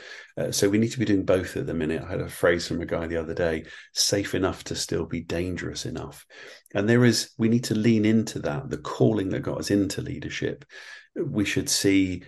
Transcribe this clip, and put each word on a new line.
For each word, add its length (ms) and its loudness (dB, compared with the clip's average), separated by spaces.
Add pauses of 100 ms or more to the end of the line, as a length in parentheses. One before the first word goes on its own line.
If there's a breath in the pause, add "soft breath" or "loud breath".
(360 loud breath)
Uh, 160 -4
so 160 2
we 100 4
need 140 2
to 80 -8
be 40 2
doing 200 2
both 320 2
at 100 -4
the 80 -4
minute. 280 -2
I 100 -12
had 80 -4
a 80 -6
phrase 400 0
from 120 -4
a 60 -6
guy 220 -4
the 80 -4
other 180 -4
day, 300 -2 (300 loud breath)
"Safe 420 0
enough 280 -2
to 120 -6
still 300 -4
be 160 -6
dangerous 640 -6
enough." 380 -10 (480 loud breath)
And 160 0
there 160 8
is, 320 4
we 120 2
need 160 4
to 100 -2
lean 300 4
into 360 4
that, 300 -4
the 80 -4
calling 520 2
that 100 -2
got 180 -4
us 140 -2
into 280 2
leadership. 640 -6 (520 loud breath)
We 280 -2
should 240 -2
see 600 2